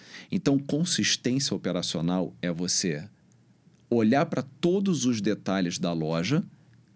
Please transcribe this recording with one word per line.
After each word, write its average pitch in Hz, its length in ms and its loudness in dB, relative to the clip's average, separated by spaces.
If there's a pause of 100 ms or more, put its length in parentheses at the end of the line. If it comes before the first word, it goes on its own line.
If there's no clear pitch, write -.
(320)
Então, 139 260 2
consistência 139 960 0
operacional 87 880 -2
é 87 80 -2
você 87 540 -2 (880)
olhar 120 360 4
pra 165 160 -4
todos 180 640 0
os 120 160 2
detalhes 95 580 -2
da 85 140 -2
loja, 85 500 0 (540)